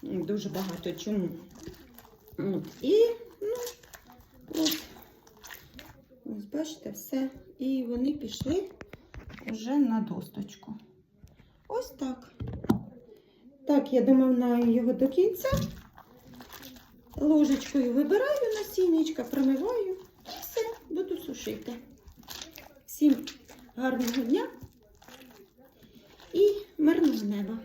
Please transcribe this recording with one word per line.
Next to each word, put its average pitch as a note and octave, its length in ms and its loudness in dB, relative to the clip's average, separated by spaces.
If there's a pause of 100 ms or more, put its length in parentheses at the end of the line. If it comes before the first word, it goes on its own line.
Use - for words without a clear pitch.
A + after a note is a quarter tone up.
м, E3+ 220 -6
дуже G3+ 240 -4
багато F3+ 420 -6
чому. F#3+ 380 -4 (1080)
От, F3+ 300 -4 (140)
і, G#4 240 6 (360)
ну, G#4+ 140 -4 (960)
от, D#4 340 -2 (1400)
ось G#3 280 -10
бачите, D4 380 -6
все. C4+ 380 -4 (300)
І C4 240 -2
вони B3 300 -2
пішли D4 560 -4 (800)
вже A3+ 300 -2
на A3+ 240 4
досточку. - 720 -8 (920)
Ось A#4+ 220 -4
так. - 440 -8 (1300)
Так, C#4+ 260 2
я B3 80 6
домиваю B3 720 4
його A#3+ 200 2
до C4+ 140 2
кінця. F#4+ 420 2 (1700)
Ложечкою C#4 760 4
вибираю A4 680 2
насіннячка, D#4+ 640 2
промиваю. D4 680 0 (320)
І - 160 -14
все, - 200 -4 (280)
буду E4+ 280 -4
сушити. A#3 560 -10 (1120)
Всім - 400 4 (500)
гарного B3 480 0
дня G4 260 2 (1800)
і G4+ 180 8 (260)
мирного D4 460 4
неба. G#3 420 -4